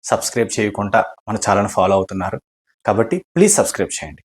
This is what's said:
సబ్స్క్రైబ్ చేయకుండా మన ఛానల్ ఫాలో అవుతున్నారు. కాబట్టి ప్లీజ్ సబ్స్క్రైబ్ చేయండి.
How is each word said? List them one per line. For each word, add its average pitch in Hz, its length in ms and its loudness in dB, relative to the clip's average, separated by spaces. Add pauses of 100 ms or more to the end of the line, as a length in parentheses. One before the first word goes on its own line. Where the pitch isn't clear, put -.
సబ్స్క్రైబ్ - 460 -2
చేయకుండా 104 500 0 (240)
మన 110 120 -4
ఛానల్ 101 320 2
ఫాలో 98 260 2
అవుతున్నారు. 95 440 -2 (460)
కాబట్టి 143 320 2 (140)
ప్లీజ్ 190 240 4
సబ్స్క్రైబ్ - 380 0
చేయండి. - 360 -12